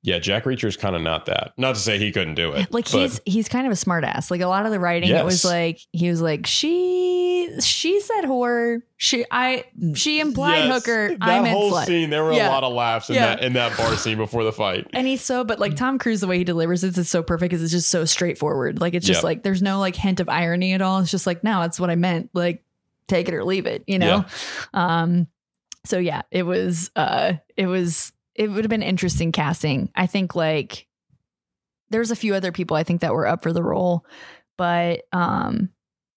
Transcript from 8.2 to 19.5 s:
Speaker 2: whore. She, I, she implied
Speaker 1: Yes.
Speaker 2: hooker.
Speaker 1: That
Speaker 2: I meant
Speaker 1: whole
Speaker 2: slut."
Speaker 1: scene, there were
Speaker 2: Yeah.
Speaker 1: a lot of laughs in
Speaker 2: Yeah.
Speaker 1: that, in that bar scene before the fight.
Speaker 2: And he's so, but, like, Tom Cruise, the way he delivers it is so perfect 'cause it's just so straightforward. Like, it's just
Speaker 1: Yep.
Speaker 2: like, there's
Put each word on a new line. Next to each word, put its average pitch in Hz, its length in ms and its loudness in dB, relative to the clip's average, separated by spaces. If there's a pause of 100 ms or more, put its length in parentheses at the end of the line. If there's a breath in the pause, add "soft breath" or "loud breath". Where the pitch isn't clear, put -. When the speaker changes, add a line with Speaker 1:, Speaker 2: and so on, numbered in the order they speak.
Speaker 2:
whore. 240 580 0 (140)
She, 240 340 0
I, 254 340 -2 (300)
she 302 240 0
implied 302 460 2
Speaker 1:
Yes. 254 100 2
Speaker 2:
hooker. 233 320 0 (100)
Speaker 1:
That - 60 -6
Speaker 2:
I - 180 4
meant 180 160 2
Speaker 1:
whole 208 140 4
Speaker 2:
slut." 165 160 2
Speaker 1:
scene, 165 240 2
there 151 120 2
were 160 100 2
Speaker 2:
Yeah. - 160 4
Speaker 1:
a - 20 4
lot 135 120 2
of 127 100 0
laughs 117 360 0
in 127 60 0
Speaker 2:
Yeah. 117 200 4
Speaker 1:
that, - 80 -4
in 127 100 0
that 120 220 2
bar 113 220 0
scene 110 200 -2
before 110 260 -2
the 110 80 2
fight. 98 420 -2
Speaker 2:
And 254 140 0
he's 262 160 -2
so, 254 200 -2
but, 214 160 -2
like, - 160 0
Tom 254 220 -2
Cruise, 220 240 0
the 196 60 -2
way 180 100 0
he 180 60 2
delivers 170 400 0
it 185 120 0
is 175 140 0
so 170 140 2
perfect 170 280 0
'cause 165 120 -2
it's 160 80 -2
just 175 180 0
so 170 160 2
straightforward. 151 760 0
Like, 175 140 0
it's 175 140 0
just 175 120 6
Speaker 1:
Yep. - 40 2
Speaker 2:
like, 165 180 0
there's 190 220 2